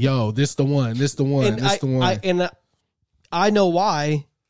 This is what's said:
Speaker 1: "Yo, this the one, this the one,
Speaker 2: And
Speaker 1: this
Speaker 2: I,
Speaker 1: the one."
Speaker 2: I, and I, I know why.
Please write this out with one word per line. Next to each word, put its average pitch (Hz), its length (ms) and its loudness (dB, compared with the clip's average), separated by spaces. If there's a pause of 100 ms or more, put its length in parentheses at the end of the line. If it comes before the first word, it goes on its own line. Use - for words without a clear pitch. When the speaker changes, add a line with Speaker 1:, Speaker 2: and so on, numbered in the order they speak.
Speaker 1:
"Yo, 123 300 0
this 139 240 -2
the 139 100 0
one, 131 320 0
this 139 160 0
the 143 100 -2
one, 135 220 2
Speaker 2:
And 208 140 0
Speaker 1:
this - 140 0
Speaker 2:
I, - 40 -2
Speaker 1:
the - 80 -4
one." 131 180 0
Speaker 2:
I, 180 200 0
and 180 200 0
I, 175 60 -4 (840)
I 180 200 0
know 202 160 2
why. 156 580 0 (240)